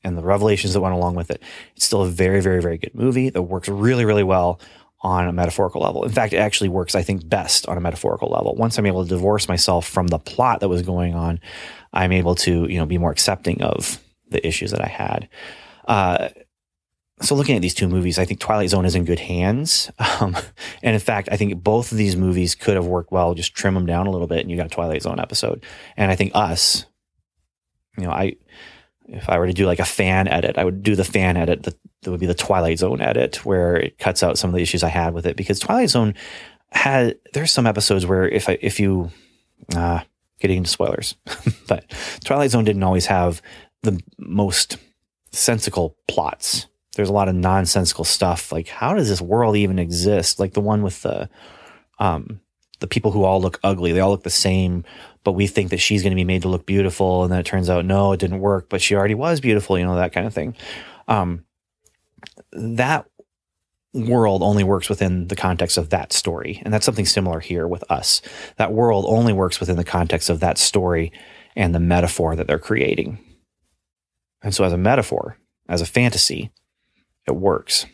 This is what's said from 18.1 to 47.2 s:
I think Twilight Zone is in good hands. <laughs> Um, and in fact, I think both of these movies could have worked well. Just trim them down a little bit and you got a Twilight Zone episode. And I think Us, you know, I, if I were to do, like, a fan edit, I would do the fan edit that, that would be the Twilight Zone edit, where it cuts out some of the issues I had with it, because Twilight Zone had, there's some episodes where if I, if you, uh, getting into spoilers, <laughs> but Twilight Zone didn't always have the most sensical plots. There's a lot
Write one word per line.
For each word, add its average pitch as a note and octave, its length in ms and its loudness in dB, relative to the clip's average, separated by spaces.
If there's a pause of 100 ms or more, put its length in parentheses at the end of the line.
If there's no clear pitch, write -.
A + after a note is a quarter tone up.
I F2+ 80 2
think F#2 140 -8
Twilight G#2 300 -2
Zone F#2 160 2
is F2 100 0
in F2 100 0
good E2+ 140 0
hands. G2+ 760 -2
<laughs> - 40 -20 (200)
Um, G2 160 -2 (480)
and A2+ 120 2
in G#2 40 2
fact, G2+ 320 -2
I G2+ 60 -2
think F#2+ 260 -2
both A2+ 300 2
of A2 40 -2
these G2 200 2
movies F2+ 360 2
could - 220 0
have F2+ 100 0
worked F2 240 -4
well. F2 260 2
Just E2+ 180 -6
trim G2 200 0
them F2+ 120 0
down F2 200 0
a G2+ 60 -2
little F2 160 -2
bit E2 140 -2
and F2 100 -6
you E2+ 60 -4
got F2 80 -2
a D#2+ 40 -10
Twilight D#2+ 320 -4
Zone E2+ 160 -4
episode. - 460 -4 (320)
And G2 160 2
I F#2 60 0
think F#2+ 180 0
Us, E2+ 500 0 (1120)
you F#2 60 -6
know, F2 80 -4
I, F#2+ 240 0 (720)
if - 220 -8
I F2 100 4
were F2+ 80 2
to F#2 60 0
do, F#2+ 120 2
like, F2 140 2
a F2 60 2
fan F#2+ 420 2
edit, - 300 0
I F2+ 80 2
would F#2+ 180 -2
do G#2 140 2
the F#2 80 2
fan F#2 320 2
edit F2 260 0
that, F2+ 120 -8 (260)
that F#2 100 -8
would F2 80 -4
be F#2 60 -2
the F2 80 0
Twilight E2 460 0
Zone B1+ 200 0
edit, A#1+ 460 -2
where F2 320 2
it - 200 -4
cuts F#2+ 260 -2
out E2+ 140 0
some F#2 120 -2
of F2 80 -2
the F2 40 2
issues E2+ 220 -2
I E2 60 0
had E2+ 240 -2
with E2+ 120 -6
it, D#2+ 120 -2
because G2 220 -2
Twilight A#3+ 300 0
Zone A2 260 2 (560)
had, B2+ 460 2 (140)
there's D3 220 0
some B2+ 120 2
episodes G2+ 400 2
where F#2 220 2
if - 220 0
I, - 120 0
if - 160 -2
you, F#2+ 320 0 (640)
uh, F2 280 0 (400)
getting F#2+ 160 2
into F2 120 -2
spoilers, - 460 -2 (260)
<laughs> - 260 -4
but - 220 -2 (360)
Twilight C#3 260 2
Zone A2+ 140 2
didn't G2 180 2
always F#2 220 2
have F2+ 360 0 (420)
the F#2+ 180 0 (160)
most F#2+ 600 -2 (540)
sensical G#2+ 640 -2 (140)
plots. - 580 -4 (320)
There's G2+ 80 0
a G2 60 0
lot G2 160 2